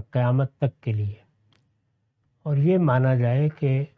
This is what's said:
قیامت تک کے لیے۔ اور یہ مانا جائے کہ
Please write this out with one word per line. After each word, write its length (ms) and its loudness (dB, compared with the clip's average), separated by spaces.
قیامت 480 -2
تک 240 -6
کے 100 -4
لیے۔ 220 -6
اور 140 -2
یہ 220 2
مانا 360 2
جائے 340 0
کہ 360 -2